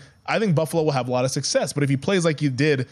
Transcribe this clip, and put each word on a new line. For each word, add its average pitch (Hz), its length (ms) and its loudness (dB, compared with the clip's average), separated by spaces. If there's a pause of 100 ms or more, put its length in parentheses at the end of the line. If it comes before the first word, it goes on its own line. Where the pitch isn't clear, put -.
(240)
I 160 140 -2
think 202 160 2
Buffalo 160 300 0
will 151 80 0
have 127 160 -2
a - 20 -4
lot 127 140 0
of 131 80 -2
success. 175 400 -2
But 143 100 -2
if 135 80 0
he 139 60 2
plays 185 280 0
like 160 140 0
he 147 100 0
did 135 440 0